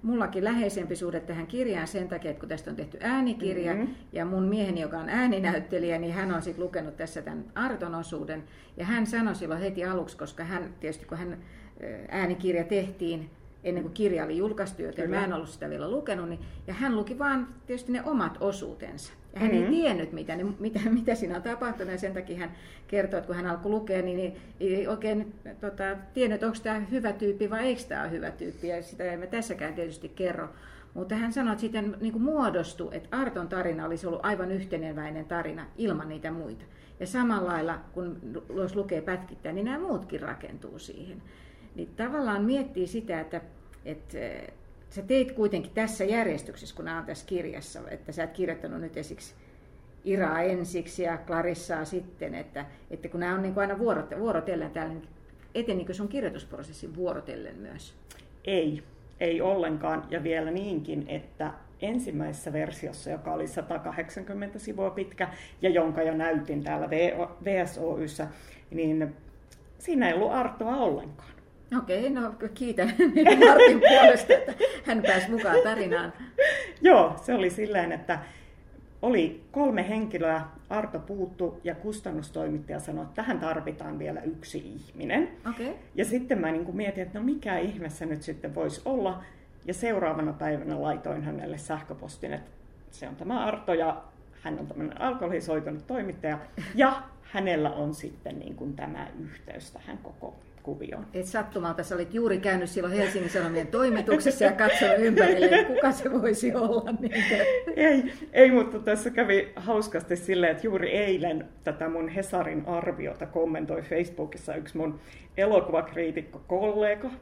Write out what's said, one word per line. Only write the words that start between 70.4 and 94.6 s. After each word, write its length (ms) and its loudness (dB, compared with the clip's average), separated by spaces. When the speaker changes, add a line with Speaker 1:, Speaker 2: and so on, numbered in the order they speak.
Speaker 2:
ollenkaan. 520 -2
Speaker 1:
Okei, 320 0
no 220 -2
kiitän 340 0
<laughs> 600 10
Martin 400 12
puolesta, 460 12
että 200 4
hän 160 2
pääsi 280 4
mukaan 340 4
tarinaan. 480 0
Speaker 2:
Joo, 420 12
se 120 0
oli 160 2
silleen, 420 0
että 260 -2
oli 380 2
kolme 360 2
henkilöä, 520 0
Arto 280 -4
puuttu 680 -6
ja 100 -4
kustannustoimittaja 1080 -6
sanoi, 220 -8
että 120 -12
tähän 260 -2
tarvitaan 580 -6
vielä 240 -6
yksi 540 -8
ihminen. 520 -2
Speaker 1:
Okei. 240 -6
Speaker 2:
Ja 100 0
sitten 340 0
mä, 140 0
niinku, 200 -4
mietin, 300 -4
että 160 -8
no 60 -4
mikä 340 0
ihme 320 -4
se 160 -10
nyt 160 -4
sitten 320 -10
voisi 300 -4
olla. 380 -2
Ja 80 -4
seuraavana 580 0
päivänä 500 -4
laitoin 400 -4
hänelle 360 -8
sähköpostin, 720 -10
että 180 -10
se 180 -14
on 80 -12
tämä 280 -4
Arto 300 -2
ja 280 0
hän 160 -6
on 80 -10